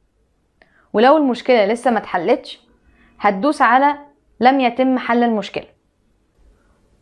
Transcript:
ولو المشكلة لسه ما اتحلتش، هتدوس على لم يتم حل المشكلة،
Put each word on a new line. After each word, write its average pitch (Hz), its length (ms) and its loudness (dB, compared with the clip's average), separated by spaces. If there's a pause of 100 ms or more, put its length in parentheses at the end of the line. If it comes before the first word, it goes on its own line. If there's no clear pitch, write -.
(920)
ولو 247 240 4
المشكلة 247 480 0
لسه 240 260 -2
ما 220 80 0
اتحلتش، - 680 -4 (520)
هتدوس 208 420 0
على 269 360 2 (420)
لم 262 200 2
يتم 254 380 0
حل 240 240 -2
المشكلة، 220 440 -4 (1400)